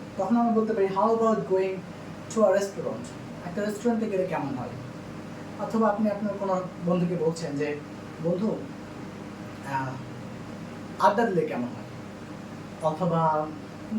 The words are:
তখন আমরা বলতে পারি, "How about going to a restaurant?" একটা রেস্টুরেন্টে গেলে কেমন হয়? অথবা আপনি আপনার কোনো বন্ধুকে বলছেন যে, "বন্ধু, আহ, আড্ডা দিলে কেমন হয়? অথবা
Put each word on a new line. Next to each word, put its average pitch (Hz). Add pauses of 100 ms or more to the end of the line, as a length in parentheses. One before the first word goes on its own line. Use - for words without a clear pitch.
(180)
তখন 226
আমরা 233
বলতে 214
পারি, 196
"How 202
about 226
going 190 (640)
to 226
a 202
restaurant?" - (400)
একটা 202
রেস্টুরেন্টে 214
গেলে 180
কেমন 143
হয়? 123 (880)
অথবা 214
আপনি 214
আপনার 202
কোনো 185 (240)
বন্ধুকে 175
বলছেন 156
যে, 147 (440)
"বন্ধু, 180 (1160)
আহ, 131 (1120)
আড্ডা 208
দিলে 175
কেমন 120
হয়? - (1000)
অথবা 160 (520)